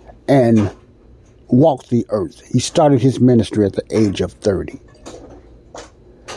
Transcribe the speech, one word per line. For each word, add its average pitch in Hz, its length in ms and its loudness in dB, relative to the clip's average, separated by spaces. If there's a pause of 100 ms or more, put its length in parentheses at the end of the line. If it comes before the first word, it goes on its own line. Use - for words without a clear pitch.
(280)
and 117 440 2 (760)
walked 135 420 0
the 120 200 -2
earth, 95 360 -6
he - 140 -2
started 143 420 2
his 131 180 0
ministry 113 460 2
at 95 80 -2
the - 160 -6
age 101 320 -2
of 90 120 -6
thirty. - 460 -6 (1600)